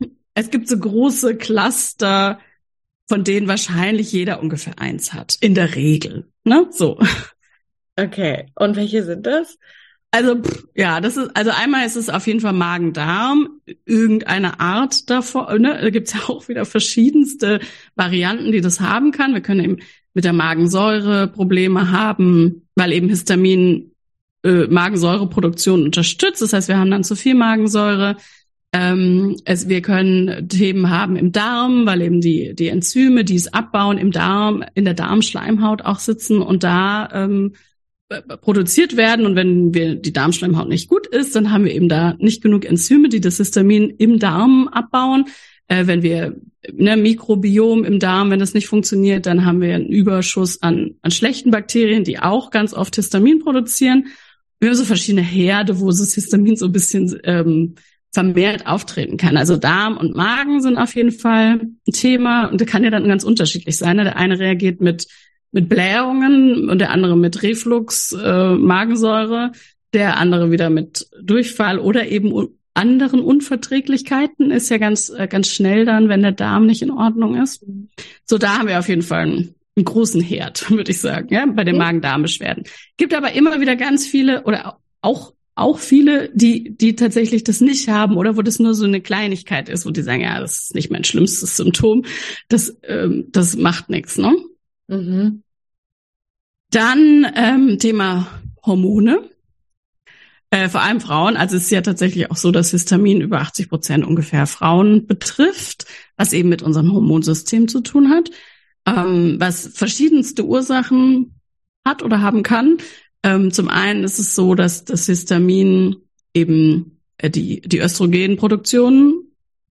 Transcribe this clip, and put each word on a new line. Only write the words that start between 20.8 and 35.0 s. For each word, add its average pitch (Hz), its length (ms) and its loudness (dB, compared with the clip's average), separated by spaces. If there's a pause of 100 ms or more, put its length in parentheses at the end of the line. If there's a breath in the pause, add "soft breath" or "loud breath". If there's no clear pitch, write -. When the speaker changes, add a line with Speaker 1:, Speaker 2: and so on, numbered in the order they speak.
Speaker 1:
Probleme 185 640 0
haben, 180 680 2 (120)
weil 180 180 2
eben 175 160 0
Histamin, 185 840 2 (500)
äh, 175 240 2
Magensäureproduktion 175 1160 0
unterstützt. 170 580 -2
Das 214 100 -2
heißt, 190 160 -2
wir 190 100 0
haben 190 120 2
dann 196 140 0
zu 208 100 -4
viel 262 200 0
Magensäure. 208 840 0 (560 loud breath)
Ähm, 185 720 0
es, 180 240 -2
wir 185 140 0
können 185 640 0
Themen 185 420 0
haben 180 260 -2
im 175 160 0
Darm, 240 540 0
weil 180 160 0
eben 170 180 0
die, 170 340 -2
die 165 140 -4
Enzyme, 247 560 2
die 185 100 0
es 175 180 -2
abbauen, 202 460 -2
im 190 140 0
Darm, 196 520 -2 (100)
in 202 100 0
der 180 100 0
Darmschleimhaut 214 880 -2